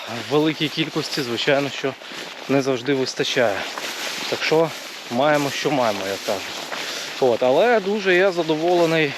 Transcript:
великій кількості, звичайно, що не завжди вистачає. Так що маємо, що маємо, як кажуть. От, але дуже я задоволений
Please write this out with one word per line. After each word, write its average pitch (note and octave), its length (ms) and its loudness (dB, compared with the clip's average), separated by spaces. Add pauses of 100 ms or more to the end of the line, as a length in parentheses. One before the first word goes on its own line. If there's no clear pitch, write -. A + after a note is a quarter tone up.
(300)
великій D3+ 380 2
кількості, D#3 540 -4
звичайно, C3+ 480 0
що C3 240 -4 (540)
не C#3 140 2
завжди B2+ 320 0
вистачає. B2+ 640 0 (720)
Так - 120 -4
що D#3 280 2 (400)
маємо, C#3+ 400 2
що C#3+ 200 -2
маємо, A#2 300 2 (100)
як G2 160 -4
кажуть. F#2+ 160 -2 (800)
От, A#2+ 220 4
але F#3+ 380 6
дуже G3 340 2
я F#3 180 6
задоволений E3 840 2